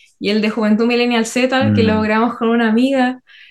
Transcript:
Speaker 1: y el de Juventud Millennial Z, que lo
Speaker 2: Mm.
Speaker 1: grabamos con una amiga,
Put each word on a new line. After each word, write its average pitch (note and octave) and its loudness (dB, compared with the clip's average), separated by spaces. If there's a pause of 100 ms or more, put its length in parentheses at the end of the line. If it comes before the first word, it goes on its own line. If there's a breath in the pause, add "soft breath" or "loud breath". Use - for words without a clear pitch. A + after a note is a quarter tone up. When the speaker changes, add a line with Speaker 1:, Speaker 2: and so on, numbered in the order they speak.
(200)
Speaker 1:
y G3 -4
el G#3+ 0
de G#3+ -2
Juventud G#3+ 0
Millennial A#3+ 0
Z, A#3+ 0
que A3+ 2
lo A3 2
Speaker 2:
Mm. A3 0
Speaker 1:
grabamos A3 0
con A3+ -2
una A#3 2
amiga, B3+ 0 (300 soft breath)